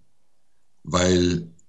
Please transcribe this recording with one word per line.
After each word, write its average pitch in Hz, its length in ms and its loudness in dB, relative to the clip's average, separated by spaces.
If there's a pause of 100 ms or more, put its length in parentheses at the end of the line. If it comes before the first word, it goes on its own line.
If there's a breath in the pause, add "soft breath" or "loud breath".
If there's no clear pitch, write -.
(840)
weil 90 680 0 (180)